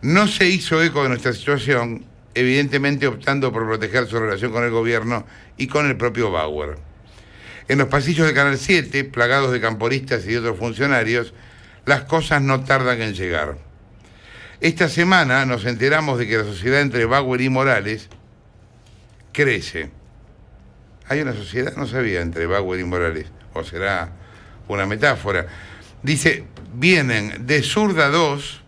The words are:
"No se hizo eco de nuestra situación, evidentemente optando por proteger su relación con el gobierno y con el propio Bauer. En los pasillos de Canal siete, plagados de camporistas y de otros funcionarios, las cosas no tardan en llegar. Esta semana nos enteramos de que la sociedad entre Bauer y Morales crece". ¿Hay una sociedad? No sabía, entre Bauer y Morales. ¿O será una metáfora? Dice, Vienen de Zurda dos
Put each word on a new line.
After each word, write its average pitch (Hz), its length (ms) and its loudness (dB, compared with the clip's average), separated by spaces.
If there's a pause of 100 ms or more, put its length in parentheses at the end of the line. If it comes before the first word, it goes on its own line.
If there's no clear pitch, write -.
"No 180 240 4
se 196 220 2
hizo 170 340 2
eco 143 220 2
de 131 60 0
nuestra 123 220 -2
situación, 120 720 -2 (300)
evidentemente 139 720 0
optando 131 460 0
por 113 160 -2
proteger 110 400 -2
su 113 100 -2
relación 110 320 -2
con 117 140 -2
el 117 80 -2
gobierno 117 520 -2 (320)
y - 120 -4
con 147 180 0
el 135 100 0
propio 113 360 -2
Bauer. 76 440 -4 (880)
En 135 120 2
los 135 100 2
pasillos 147 380 2
de 151 80 2
Canal 143 240 4
siete, 139 460 0
plagados 131 460 2
de 127 80 0
camporistas 113 680 -2
y 107 60 -2
de 117 80 0
otros 113 180 -2
funcionarios, 117 760 0 (540)
las 135 160 2
cosas 156 400 0
no 135 200 0
tardan 131 380 2
en 110 140 -4
llegar. 80 420 -4 (1040)
Esta 165 300 2
semana 165 560 4
nos 120 180 -2
enteramos 135 540 0
de 117 100 -2
que 110 80 2
la 110 80 2
sociedad 107 380 0
entre 123 240 2
Bauer 127 340 2
y 127 80 2
Morales 120 640 0 (1200)
crece". 101 560 -2 (1200)
¿Hay 147 140 -2
una 131 100 -4
sociedad? 110 420 -6
No 143 120 -6
sabía, 110 340 -2
entre 82 240 -4
Bauer 92 360 -2
y 90 40 -4
Morales. 85 440 -2 (260)
¿O 82 100 -6
será 85 480 -4 (560)
una 101 160 -2
metáfora? 104 640 0 (560)
Dice, 143 420 2 (300)
Vienen 123 720 2
de 143 160 2
Zurda 180 480 2
dos 143 580 0